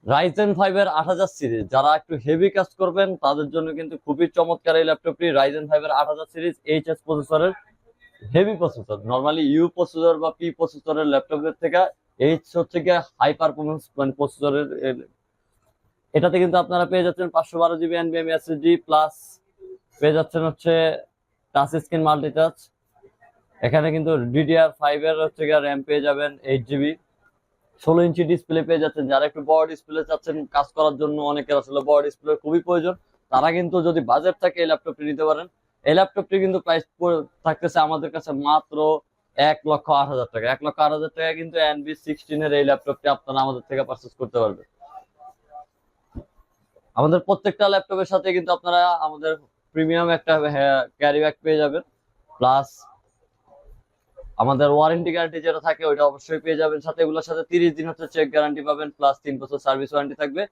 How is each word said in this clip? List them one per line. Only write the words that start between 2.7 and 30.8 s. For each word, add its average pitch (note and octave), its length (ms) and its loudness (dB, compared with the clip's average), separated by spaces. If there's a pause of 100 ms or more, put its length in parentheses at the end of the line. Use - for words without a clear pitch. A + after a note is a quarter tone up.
করবেন F#3+ 300 0 (140)
তাদের C#3+ 300 0
জন্য D#3+ 140 -2 (120)
কিন্তু D#3+ 160 -12 (100)
খুবই D3 200 0 (120)
চমৎকার E3 420 0
এই D#3+ 80 4
ল্যাপটপটি। D#3+ 380 -2 (120)
Ryzen C#3+ 320 0
ফাইভ D3+ 180 2
এর D3 120 -2
আট D3 120 0
হাজার D#3 220 -6
সিরিজ E3 220 -6 (180)
এইচএস D#3 320 -2
প্রসেসরের D#3 480 0 (720)
হেভি F3 380 2
প্রসেসর। G#2+ 360 -4 (120)
Normally D3 340 0 (100)
ইউ D#3+ 120 4 (100)
প্রসেসর E3 480 2
বা D#3+ 60 -2 (100)
পি E3+ 80 -6 (100)
প্রসেসরের D#3 540 -4
ল্যাপটপের D3+ 500 -2
থেকে E3+ 200 0 (460)
এইচ D#3+ 160 0 (160)
হচ্ছে E3+ 260 -4
গিয়ে F3 140 4 (200)
হাই D3 120 2 (100)
পারফরম্যান্স D3+ 420 -4 (140)
মানে C3+ 220 0
প্রসেসরের C#3+ 480 -2 (200)
এর, B2+ 100 -4 (1160)
এটাতে E3+ 300 2
কিন্তু F3+ 200 2
আপনারা F3+ 280 0
পেয়ে F#3 140 2
যাচ্ছেন F3+ 300 -2
পাঁচশো E3 260 -2
বারো E3+ 180 4
জিবি E3+ 240 -2
এনভিএমই E3 340 -2
এসএসডি D#3+ 340 0 (160)
প্লাস D#3 260 2 (840)
পেয়ে D3+ 180 4
যাচ্ছেন D#3+ 320 -2
হচ্ছে E3 240 -2 (800)
টাচ C#3 180 2 (120)
স্ক্রিন D#3+ 240 -2
মাল্টিটাচ। D3+ 480 0 (1040)
এখানে D3+ 340 2
কিন্তু D#3+ 160 -2 (240)
ডিডিআর D#3+ 340 4 (120)
ফাইভ D3 180 0 (100)
এর D#3 160 0
হচ্ছে D#3 220 -6
গিয়ে D3+ 140 4
র্যাম C#3+ 260 -4
পেয়ে D3 200 0
যাবেন C#3+ 240 -2 (200)
এইট C3 180 0
জিবি, C#3+ 220 0 (920)
ষোলো E3 240 4
ইঞ্চি E3+ 240 -2
ডিসপ্লে E3 360 -2
পেয়ে D#3+ 160 2
যাচ্ছেন। D3+ 280 -2
যারা C#3 180 2
একটু D3+ 120 -10 (100)
বড় D#3+ 200 4
ডিসপ্লে D#3 380 -8
চাচ্ছেন D#3 260 -4 (200)
কাজ C#3+ 120 2 (100)
করার D3+ 240 2